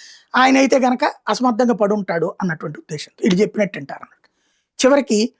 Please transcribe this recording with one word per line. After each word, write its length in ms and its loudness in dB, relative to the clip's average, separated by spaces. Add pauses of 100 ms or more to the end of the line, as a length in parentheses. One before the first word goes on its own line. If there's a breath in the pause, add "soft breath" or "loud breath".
(360 soft breath)
ఆయన 200 4
అయితే 220 4
గనక 340 0 (160)
అసమర్థంగా 460 0
పడి 200 0
ఉంటాడు 480 -4
అన్నటువంటి 380 -8
ఉద్దేశంతో 440 -14
వీళ్ళు 180 2
చెప్పినట్టు 360 -2
వింటారు 200 -14
అన్నట్టు. 300 -20 (580)
చివరికి 540 2